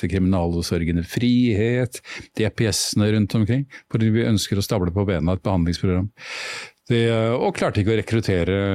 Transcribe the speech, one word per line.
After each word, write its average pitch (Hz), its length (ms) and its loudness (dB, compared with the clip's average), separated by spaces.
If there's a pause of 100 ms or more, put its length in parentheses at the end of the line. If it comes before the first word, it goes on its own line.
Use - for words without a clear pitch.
til 87 100 -2
Kriminalomsorgen 85 880 0
i 82 80 -2
Frihet, 120 960 0 (320)
D 107 160 0
P - 160 -2
S-ene 104 480 0
rundt 107 240 2
omkring, 117 240 2 (320)
fordi 110 220 2
vi 117 100 2
ønsker 104 320 0
å 101 80 -2
stable 90 240 0
på 98 160 0
bena 90 320 0
et - 80 -8
behandlingsprogram. 92 640 0 (800)
Det, 117 160 2 (320)
og 196 160 0
klarte 156 260 0
ikke 104 140 2
å 107 80 0
rekruttere 95 560 0 (160)